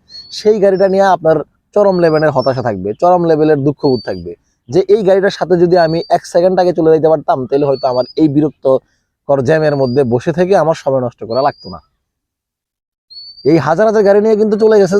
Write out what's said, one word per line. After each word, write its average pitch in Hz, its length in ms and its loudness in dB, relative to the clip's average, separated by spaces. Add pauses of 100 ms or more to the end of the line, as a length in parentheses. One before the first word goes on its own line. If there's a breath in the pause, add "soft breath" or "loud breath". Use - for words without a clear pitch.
(320 loud breath)
সেই 214 280 0
গাড়িটা 196 300 2
নিয়ে 196 140 2
আপনার 165 340 2 (360)
চরম 196 260 2
লেভেলের 156 320 2
হতাশা 131 300 -2
থাকবে, 101 320 -6
চরম 175 320 2
লেভেলের 156 380 2
দুঃখবোধ 139 420 -2
থাকবে 87 260 -10 (380)
যে 143 180 0
এই 214 160 2
গাড়িটার 190 260 2
সাথে 170 280 -4
যদি 175 200 2
আমি 165 220 0 (100)
এক 175 160 -2
সেকেন্ড 185 340 0
আগে 180 140 2
চলে 160 180 0
যেতে 156 180 2
পারতাম, 156 360 -2
তাহলে 143 200 -2
হয়তো 135 220 -2
আমার 123 180 -2 (100)
এই 156 120 2
বিরক্তকর 139 1120 -2
জ্যামের 151 340 0
মধ্যে 135 280 0
বসে 123 300 -2
থেকে 180 240 0
আমার 160 180 0
সময় 135 260 -4
নষ্ট 117 220 -10
করা 113 180 -4
লাগতো 139 280 -4
না। 85 100 -16 (1600)
এই 156 140 2
হাজার 160 280 0
হাজার 214 180 0
গাড়ি 202 180 4
নিয়ে 220 140 2
কিন্তু 214 220 0
চলে 220 220 2
গেছে 190 200 2